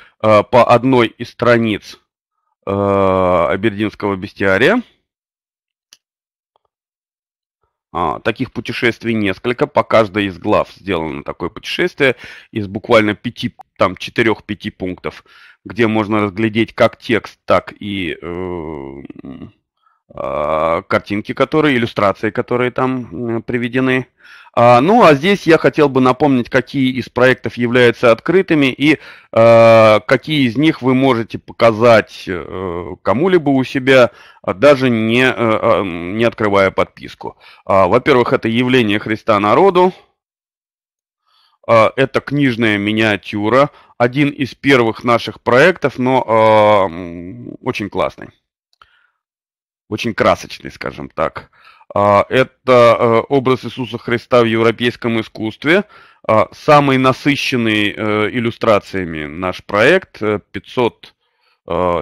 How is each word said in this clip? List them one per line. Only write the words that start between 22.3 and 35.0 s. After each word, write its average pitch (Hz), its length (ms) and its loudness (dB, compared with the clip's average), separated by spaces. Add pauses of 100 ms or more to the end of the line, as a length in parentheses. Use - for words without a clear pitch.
которые 123 400 -4
там, 127 380 -6 (280)
м, 110 60 -8
приведены. 127 640 -4 (500)
А, 123 240 6
ну, 214 220 4
а 160 120 8
здесь 185 320 -2
я 160 100 4
хотел 147 320 2
бы 131 120 0
напомнить, 127 480 0
какие 131 440 -2
из 117 160 -8
проектов 123 480 0
являются 120 540 2
открытыми 160 560 0
и, 139 320 0 (340)
а, 113 680 6
какие 139 460 -2
из 113 100 -4
них 151 240 0
вы 131 140 0
можете 127 440 -2
показать, 113 880 2
э, 90 760 -10
кому-либо 147 460 0
у 131 160 0
себя, 131 460 2 (320)
а, 104 100 -4
даже 131 360 4
не, 117 340 0